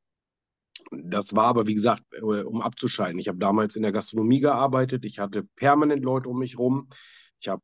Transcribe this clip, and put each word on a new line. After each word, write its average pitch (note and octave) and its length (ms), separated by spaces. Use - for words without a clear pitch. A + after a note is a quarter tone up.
das F#2+ 460
war A2 100
aber, A#2+ 220
wie A2 80
gesagt, G#2+ 260
äh, - 100
um G#2+ 420
abzuschalten. G#2+ 560
Ich G2+ 80
habe F2+ 100
damals G#2 380
in A2 80
der G#2 80
Gastronomie A2 480
gearbeitet. C3 680
Ich G#2 140
hatte G2+ 240
permanent C#3+ 480
Leute C3 240
um B2 120
mich B2+ 180
rum. C3 300
Ich - 100
habe F#2 140